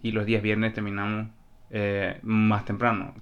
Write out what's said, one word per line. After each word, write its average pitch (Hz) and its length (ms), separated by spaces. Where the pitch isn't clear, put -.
y 113 80
los 107 140
días 107 180
viernes 107 300
terminamos, 104 540
eh, 101 500
más 107 440
temprano, 104 560